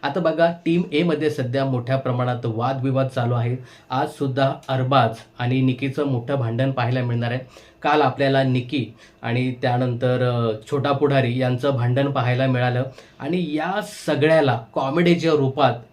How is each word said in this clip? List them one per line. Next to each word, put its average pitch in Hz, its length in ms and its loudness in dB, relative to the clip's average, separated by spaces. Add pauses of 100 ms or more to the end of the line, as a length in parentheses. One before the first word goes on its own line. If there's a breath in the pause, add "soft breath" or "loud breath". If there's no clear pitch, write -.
आता 143 160 -2
बघा, 165 320 2 (140)
टीम 170 160 2 (100)
एमध्ये 156 380 2
सध्या 135 360 -2
मोठ्या 127 320 -2
प्रमाणात 123 480 -2
वादविवाद 131 640 0
चालू 120 260 -2
आहे. 120 220 0 (340 loud breath)
आज 143 200 -2
सुद्धा 135 440 0 (140)
अरबाज 127 500 2 (220)
आणि 127 220 0
निकीचं 131 460 0
मोठं 127 280 -2
भांडण 120 360 -2
पाहायला 123 300 -2
मिळणार 120 300 -2
आहे. - 360 -10 (140)
काल 151 200 4
आपल्याला 135 420 2
निकी 127 500 -2 (280 loud breath)
आणि 123 400 -2
त्यानंतर, 123 600 0
अ, 117 280 0 (200)
छोटा 143 200 0
पुढारी 135 460 2
यांचं 127 340 0
भांडण 127 400 0
पाहायला 127 360 0
मिळालं 123 360 0 (360 loud breath)
आणि 156 360 -4
या 180 260 -2 (240)
सगळ्याला 143 560 4 (120)
कॉमेडीच्या 165 580 2
रूपात 135 420 2 (200)